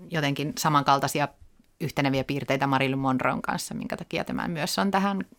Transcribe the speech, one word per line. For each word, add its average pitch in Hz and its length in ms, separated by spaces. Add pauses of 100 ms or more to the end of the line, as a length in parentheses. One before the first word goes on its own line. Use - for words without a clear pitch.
(100)
jotenkin 143 480
samankaltaisia 143 680 (520)
yhteneviä 135 440
piirteitä 139 420
Marilyn 135 320
Monroen 131 440
kanssa, - 320
minkä - 220
takia - 280
tämä - 240
myös 165 300
on 196 120
tähän 196 280 (200)